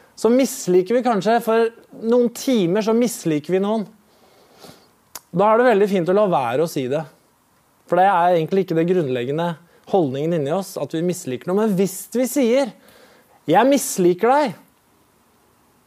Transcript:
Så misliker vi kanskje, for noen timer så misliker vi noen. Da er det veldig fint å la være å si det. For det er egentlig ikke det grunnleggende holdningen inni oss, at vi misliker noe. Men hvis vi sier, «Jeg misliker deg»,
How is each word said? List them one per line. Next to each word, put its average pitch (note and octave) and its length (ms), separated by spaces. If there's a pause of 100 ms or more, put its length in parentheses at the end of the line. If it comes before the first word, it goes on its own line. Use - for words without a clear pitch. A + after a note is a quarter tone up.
(160)
Så - 140
misliker A#3 680
vi A#3 60
kanskje, A3+ 360
for A3+ 300 (340)
noen A#3+ 320
timer G#3 480
så A3 80
misliker E3+ 600
vi F#3+ 80
noen. G#3 240 (1500)
Da G3 160
er A3 80
det B3 140
veldig G#3 180
fint F3+ 240
å - 0
la G#3 160
være C#3+ 380
å - 20
si C#3 220
det. D3+ 100 (880)
For E3+ 80
det F#3 80
er F3+ 300
egentlig F3 320
ikke E3 100
det E3 140
grunnleggende C#3+ 560 (420)
holdningen D#3+ 480
inni C#3+ 160
oss, F#3 240
at D3+ 160
vi D#3+ 80
misliker D#3+ 480
noe. G3 140
Men A3 160
hvis G3 180 (160)
vi A#3+ 160
sier, B3+ 400 (800)
«Jeg F3+ 180
misliker G3 600
deg», C4+ 240 (1300)